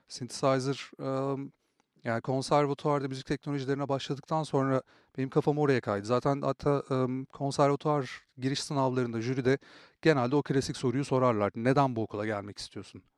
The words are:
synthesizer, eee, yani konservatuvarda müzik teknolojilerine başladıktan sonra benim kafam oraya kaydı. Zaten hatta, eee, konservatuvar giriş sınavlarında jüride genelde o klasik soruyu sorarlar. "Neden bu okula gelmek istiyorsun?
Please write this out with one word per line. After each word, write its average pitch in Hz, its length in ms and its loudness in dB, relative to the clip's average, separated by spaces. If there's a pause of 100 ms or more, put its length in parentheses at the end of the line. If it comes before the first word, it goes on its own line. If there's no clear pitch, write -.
synthesizer, 131 840 -2 (100)
eee, 135 500 -4 (540)
yani 117 160 -2
konservatuvarda 139 880 0
müzik 131 180 -10
teknolojilerine 139 640 -4
başladıktan 139 540 -4
sonra 135 400 0 (360)
benim 131 120 -2
kafam 147 280 2
oraya 139 220 4
kaydı. 101 260 -2
Zaten 139 360 2
hatta, 139 480 0
eee, 131 420 -2
konservatuvar 143 920 0 (160)
giriş 135 240 -2
sınavlarında 127 580 0
jüride 127 380 2 (440)
genelde 139 340 4
o 143 60 2
klasik 135 340 -2
soruyu 135 280 -2
sorarlar. 123 500 2
"Neden 131 420 2
bu 110 60 -2
okula 104 240 -6
gelmek 101 320 -6
istiyorsun? - 440 -16 (160)